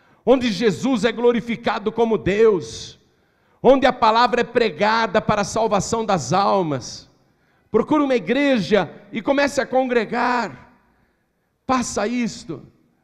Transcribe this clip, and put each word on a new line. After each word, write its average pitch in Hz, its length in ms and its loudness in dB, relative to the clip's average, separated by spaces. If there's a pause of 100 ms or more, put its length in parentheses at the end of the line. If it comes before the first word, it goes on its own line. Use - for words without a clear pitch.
(260)
onde 247 240 4
Jesus 196 540 0
é 233 80 0
glorificado 226 800 0
como 226 260 0
Deus, 208 800 0 (640)
onde 262 240 6
a 254 60 4
palavra 233 480 2
é 226 40 -2
pregada 220 760 0
para 214 220 0
a - 20 -4
salvação 220 600 -2
das 160 280 -2
almas. 185 760 -2 (640)
Procure 285 320 2
uma 269 140 2
igreja 208 720 0 (220)
e 160 100 -8
comece 277 380 0
a 233 60 -4
congregar. 240 1040 -2 (920)
Faça 240 440 -2
isto. 226 640 -6 (320)